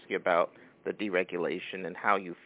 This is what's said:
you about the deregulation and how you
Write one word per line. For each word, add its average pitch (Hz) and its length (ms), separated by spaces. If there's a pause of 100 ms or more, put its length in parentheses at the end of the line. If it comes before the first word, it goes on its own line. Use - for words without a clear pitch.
you 101 80
about 87 360 (320)
the 98 80
deregulation 92 920
and 87 100
how 104 200
you 90 180 (120)